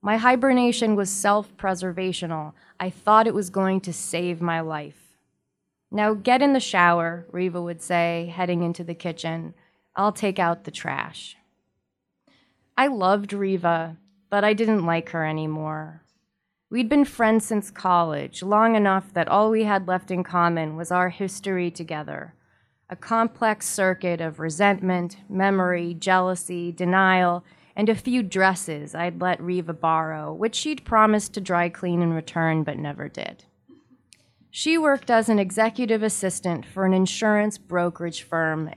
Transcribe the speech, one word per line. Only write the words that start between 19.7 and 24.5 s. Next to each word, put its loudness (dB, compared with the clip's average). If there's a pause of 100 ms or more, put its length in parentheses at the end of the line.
left -2
in -2
common 0
was -6
our 2
history -4
together, -10 (540)
a -14
complex -2
circuit 0
of -6
resentment, 0 (120)